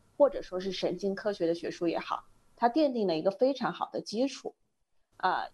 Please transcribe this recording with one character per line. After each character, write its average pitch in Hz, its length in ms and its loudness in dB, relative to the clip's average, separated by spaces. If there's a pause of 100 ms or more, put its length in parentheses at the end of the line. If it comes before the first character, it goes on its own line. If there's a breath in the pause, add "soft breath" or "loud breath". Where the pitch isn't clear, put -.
(180)
或 277 120 8
者 - 120 -6
说 - 180 -8
是 190 120 -4
神 180 260 -2
经 196 160 -2
科 202 200 -4
学 175 140 0
的 170 60 2
学 170 160 -6
术 170 180 -4
也 160 120 0
好， - 240 -6 (320)
它 240 140 4
奠 285 240 2
定 220 140 0
了 160 100 2
一 156 40 -2
个 185 80 2
非 254 240 4
常 196 200 -2
好 - 180 -4
的 - 80 -6
基 220 280 -2
础。 - 280 -10 (640)
啊， 165 360 -2